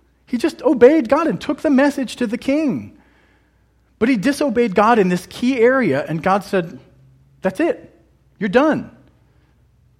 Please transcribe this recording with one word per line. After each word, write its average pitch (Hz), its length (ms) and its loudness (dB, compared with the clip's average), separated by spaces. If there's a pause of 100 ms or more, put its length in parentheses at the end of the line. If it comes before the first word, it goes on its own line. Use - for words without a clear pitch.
(260)
He 247 120 -6
just - 240 -4
obeyed 269 460 4
God 302 180 0
and 214 140 -2
took - 220 -6
the 311 80 0
message 269 480 0
to 247 100 -4
the 220 100 -6
king. 233 600 -4 (1000)
But 240 120 0
he 269 80 2
disobeyed 240 580 -2
God 220 240 4
in 185 80 2
this 180 220 -2
key 254 300 -2
area, 220 460 2
and 156 160 -6
God 196 220 0
said, 175 360 -4 (640)
"That's 185 200 -2
it. - 360 -4 (400)
You're 196 120 -4
done." 247 420 0 (1080)